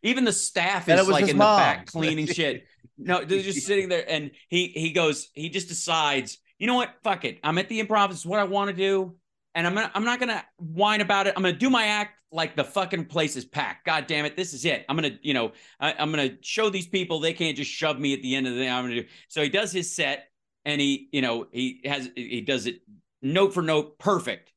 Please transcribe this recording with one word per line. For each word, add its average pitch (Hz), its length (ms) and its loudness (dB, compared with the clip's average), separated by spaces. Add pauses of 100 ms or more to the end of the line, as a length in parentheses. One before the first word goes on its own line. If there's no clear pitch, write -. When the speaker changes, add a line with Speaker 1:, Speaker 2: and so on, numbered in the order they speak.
Speaker 1:
Even 254 220 2
the 220 80 4
staff 180 560 -2
Speaker 2:
And 175 100 8
Speaker 1:
is, 190 80 6
Speaker 2:
it - 20 0
was 190 40 4
Speaker 1:
like, - 100 6
Speaker 2:
his 196 80 4
Speaker 1:
in 143 80 2
the 208 60 8
Speaker 2:
mom. 214 160 8
Speaker 1:
back 143 260 2
cleaning 156 400 -2
Speaker 2:
<laughs> 170 80 -2
Speaker 1:
shit. 143 300 -2 (340)
No, 180 260 0
they're 190 180 0
just 196 240 -2
sitting 196 220 2
there, 175 200 0
and 151 220 -2 (180)
he, 175 200 2
he 165 240 -4
goes, 156 400 0
he 156 160 -8
just 175 200 -6
decides, 156 720 -2 (200)
"You 208 80 -4
know 247 80 2
what? 247 160 0 (140)
Fuck 190 200 -2
it. 113 200 -4
I'm 156 140 2
at 190 100 -2
the 220 140 -4
Improv. 202 280 2
This 175 80 -10
is - 80 -10
what 190 140 -2
I 202 40 4
wanna 202 280 0
do, 190 420 0 (400)
and 165 120 0
I'm 175 80 0
gonna, 214 200 0
I'm 202 100 0
not 247 160 0
gonna 233 240 -2 (140)
whine 190 420 2
about 196 260 2
it. 196 100 0
I'm 185 60 0
gonna 180 140 2
do 254 140 2
my 233 160 4
act 208 320 -2 (140)
like 160 240 -2
the 143 80 2
fucking 180 420 -2
place 156 300 0
is 123 80 -8
packed. 123 420 -6
God 156 200 0
damn 151 180 0
it, 151 120 -4
this 180 160 -4
is 131 120 -10
it. 147 240 0
I'm 139 80 0
gonna, 143 260 -2
you 147 120 0
know, 117 180 0 (280)
I, 151 180 0
I'm 151 120 0
gonna 139 320 -2
show 214 260 0
these 190 180 -4
people 175 340 -2
they 160 120 0
can't 160 240 -2
just 135 140 -6
shove 151 280 -2
me 139 140 0
at 135 100 -4
the 131 140 -2
end 135 100 0
of 123 80 -4
the 123 60 -2
day. 131 80 -2
I'm 127 160 -2
gonna 120 180 -4
do." 110 60 -12 (200)
So - 140 -4
he 147 60 0
does 190 240 -2
his 175 220 -6
set, 143 320 -4 (380)
and 147 160 -2
he, 139 320 0
you 143 100 0
know, 117 300 -2
he 127 320 -4
has, 139 300 -4
he 120 280 -6
does 120 240 -2
it 123 140 -8 (420)
note 190 320 2
for 180 80 0
note, 156 360 0
perfect. - 580 -2